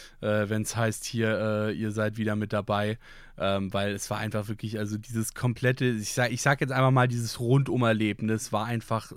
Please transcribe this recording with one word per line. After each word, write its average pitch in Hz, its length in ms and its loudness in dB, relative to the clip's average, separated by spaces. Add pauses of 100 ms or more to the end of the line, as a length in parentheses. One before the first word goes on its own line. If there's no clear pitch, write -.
(220)
äh, 104 280 2
wenn's 107 260 -2
heißt, 110 300 0
hier, 110 340 0
äh, 107 320 0
ihr 107 200 -4
seid 107 260 -2
wieder 107 180 0
mit 104 160 -2
dabei. 104 480 0 (380)
Ähm, 98 360 0
weil 101 200 0
es - 160 -6
war 104 80 -4
einfach 107 320 -4
wirklich, 110 280 -6
also 107 200 -2
dieses 113 360 -4
komplette, 127 520 0
ich 107 280 -2
sag, 123 180 0
ich 123 100 -4
sag 139 200 2
jetzt 131 100 -2
einfach 131 200 4
mal, 127 160 6
dieses 120 320 -4
Rundumerlebnis 113 1120 2
war 107 140 0
einfach 113 520 -4